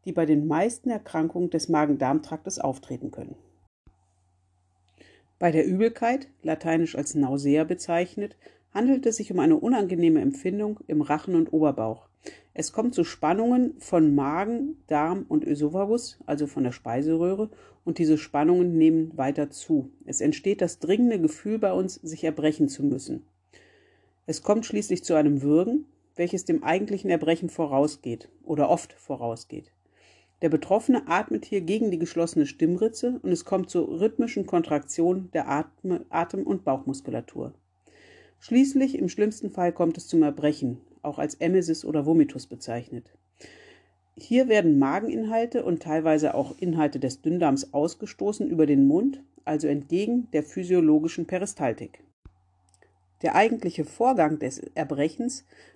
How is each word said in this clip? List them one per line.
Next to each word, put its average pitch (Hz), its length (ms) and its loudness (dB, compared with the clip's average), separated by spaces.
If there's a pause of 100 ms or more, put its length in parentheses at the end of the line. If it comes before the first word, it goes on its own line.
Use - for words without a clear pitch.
die 185 80 -8
bei 165 140 0
den 151 200 4
meisten 190 440 -2
Erkrankungen 175 600 -4
des 160 180 -4
Magen-Darm-Traktes 147 880 0
auftreten - 520 -8
können. 117 260 -16 (2000)
Bei 175 80 4
der 156 160 4
Übelkeit, 233 600 0 (160)
lateinisch 160 500 -2
als 147 220 -6
Nausea 139 480 2
bezeichnet, 180 720 -4 (360)
handelt 254 340 2
es 226 100 0
sich 208 160 -6
um 180 80 0
eine 160 160 6
unangenehme 175 640 2
Empfindung 208 680 -2
im 151 160 0
Rachen 151 320 -2
und 165 180 2
Oberbauch. 127 540 0 (480)
Es - 160 -6
kommt 240 240 -2
zu 180 80 2
Spannungen 226 800 0
von 156 340 4
Magen, 202 600 -2 (100)
Darm 160 420 0
und 151 160 0
Ösophagus, 185 840 -2
also 147 200 -2
von 139 160 -4
der 127 80 0
Speiseröhre, 165 800 -2 (340)
und 170 140 -4
diese 156 200 4
Spannungen 170 600 2
nehmen 160 380 4
weiter 139 340 -2
zu. 143 400 -2 (160)
Es - 140 -6
entsteht 196 400 0
das 175 180 -2
dringende 214 420 2
Gefühl 202 380 -2
bei 202 140 0
uns, 185 240 -2
sich 160 260 -12
erbrechen 151 460 0
zu - 160 -6
müssen. - 420 -4 (1000)
Es - 180 -6
kommt 214 200 2
schließlich 208 380 -4
zu 170 120 0
einem 147 280 4
Würgen, 185 440 2 (280)
welches 175 300 -4
dem 165 180 0
eigentlichen 196 480 -2
Erbrechen 165 380 0
vorausgeht 143 800 -2 (160)
oder 147 260 0
oft - 220 -2
vorausgeht. - 800 -10 (720)
Der 170 60 4
Betroffene 190 580 0
atmet 214 380 -2
hier 202 160 -4
gegen 202 320 0
die 165 80 -2
geschlossene 170 460 0
Stimmritze 220 760 -2
und 190 80 -2
es 170 140 -2
kommt 190 260 -2
zu 175 140 0
rhythmischen 208 600 -2
Kontraktionen 170 840 0
der - 180 -4
Atme-, 160 640 -4
Atem- 175 340 -2
und 190 200 -2
Bauchmuskulatur. 135 880 -6 (840)
Schließlich, 269 580 2
im 180 100 0
schlimmsten 208 420 -2
Fall, 175 220 0
kommt 165 260 0
es - 100 -18
zum 160 160 4
Erbrechen, 143 560 -2 (200)
auch 147 200 -6
als 147 160 -6
Emesis 170 480 0
oder 147 220 -2
Vomitus 156 420 2
bezeichnet. 120 640 -10 (1040)
Hier 254 320 2
werden 170 320 6
Mageninhalte 220 840 0
und 170 160 -2
teilweise 156 540 2
auch - 240 -4
Inhalte 160 400 0
des 127 240 -6
Dünndarms 156 500 0
ausgestoßen 190 760 -4
über 160 180 2
den 139 220 6
Mund, 214 340 0 (220)
also 156 240 -2
entgegen 196 640 -2
der 151 100 0
physiologischen 165 840 2
Peristaltik. - 760 -6 (1200)
Der - 140 0
eigentliche 196 480 0
Vorgang 160 560 0
des - 180 -6 (160)
Erbrechens 156 720 -4 (300)